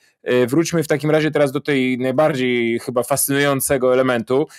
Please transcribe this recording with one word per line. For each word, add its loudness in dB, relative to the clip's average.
e, 2
wróćmy 0
w -10
takim 0
razie 2
teraz 2
do -6
tej 0
najbardziej 0
chyba -4
fascynującego 0
elementu. 0